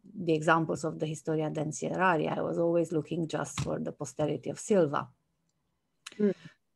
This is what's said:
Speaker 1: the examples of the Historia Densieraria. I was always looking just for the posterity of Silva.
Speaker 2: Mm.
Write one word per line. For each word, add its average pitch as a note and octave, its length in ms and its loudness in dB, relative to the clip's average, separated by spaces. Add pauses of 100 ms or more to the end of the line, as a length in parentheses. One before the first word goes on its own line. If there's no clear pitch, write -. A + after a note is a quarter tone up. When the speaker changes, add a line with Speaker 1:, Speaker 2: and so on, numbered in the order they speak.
(160)
Speaker 1:
the E3 180 0
examples E3 520 4
of D#3+ 140 -6
the D#3+ 80 -2
Historia D#3 420 -2
Densieraria. D#3+ 880 0
I E3 40 -2
was E3 180 -2
always E3+ 320 2
looking D#3+ 360 -2
just D3+ 320 -6
for D#3+ 200 -4
the D#3 120 -6
posterity D3 580 -4
of D3+ 100 -8
Silva. D3 500 2 (1120)
Speaker 2:
Mm. G3+ 160 4 (400)